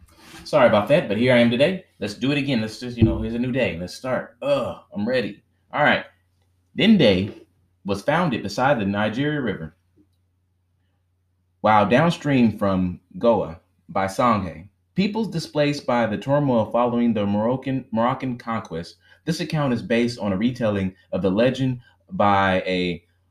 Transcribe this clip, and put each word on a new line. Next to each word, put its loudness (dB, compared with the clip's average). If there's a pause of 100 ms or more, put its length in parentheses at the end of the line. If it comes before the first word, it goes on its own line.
(440)
sorry 4
about 4
that, 4
but -2
here 4
I 6
am 6
today. 2 (140)
Let's -6
do -2
it 0
again. 0
Let's -8
just, -10
you 4
know, 2
here's -6
a -4
new -4
day. -2
Let's -10
start. -8
Ugh, -2 (160)
I'm -4
ready. -4 (320)
All 0
right. 2 (720)
Dende 4 (520)
was -4
founded 0
beside 0
the -4
Nigeria -2
River, -8 (1800)
while 4
downstream 2
from -2 (180)
Goa 0 (260)
by -2
Songhay. -2 (280)
Peoples -2
displaced -4
by 0
the -4
turmoil 0
following 2
the -2
Moroccan, -2
Moroccan -2
conquest. -8 (260)
This -4
account -2
is -2
based -2
on -2
a 0
retelling -2 (200)
of -2
the 0
legend 0 (320)
by 2
a -2 (300)